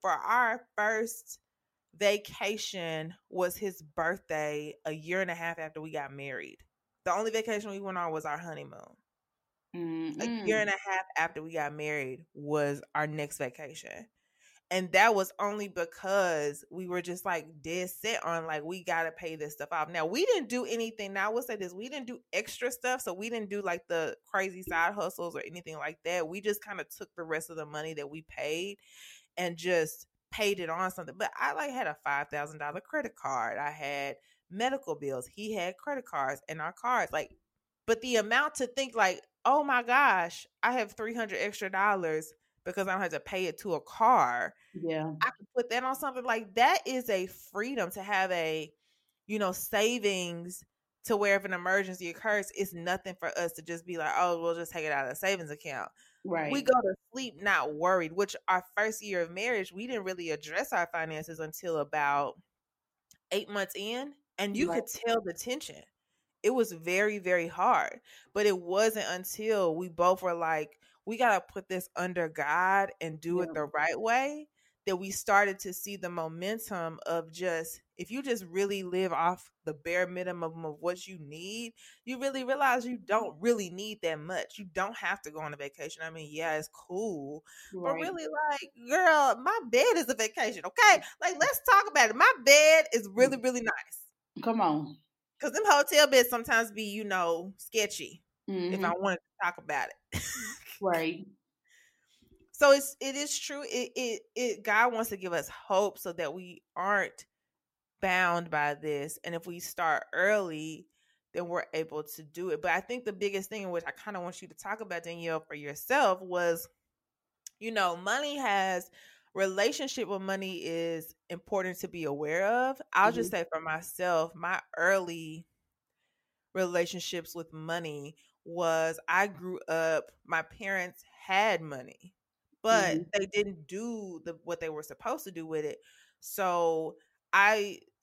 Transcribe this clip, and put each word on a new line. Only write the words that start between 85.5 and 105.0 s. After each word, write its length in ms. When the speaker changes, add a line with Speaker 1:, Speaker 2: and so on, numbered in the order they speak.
Speaker 1:
a 40
vacation. 460
I 80
mean, 200
yeah, 260
it's 120
cool, 720
but 100
Speaker 2:
Right. 60
Speaker 1:
really, 260
like, 200
girl, 540
my 160
bed 280
is 120
a 60
vacation, 500
okay? 360
Like, 180
let's 300
talk 200
about 200
it. 60
My 160
bed 500
is 160
really, 280
Speaker 2:
Mm. 40
Speaker 1:
really 200
nice. 400
Speaker 2:
Come 180
on. 360
Speaker 1:
'Cause 120
them 140
hotel 420
beds 220
sometimes 420
be, 120
you 200
know, 540
sketchy, 640
if 100
Speaker 2:
Mm-hmm. 100
Speaker 1:
I 80
wanted 200
to 280
talk 120
about 320
it. 100
<laughs> 80
Speaker 2:
Right. 480
Speaker 1:
So 200
it's, 300
it 140
is 220
true. 260
It, 320
it, 260
it, 280
God 300
wants 160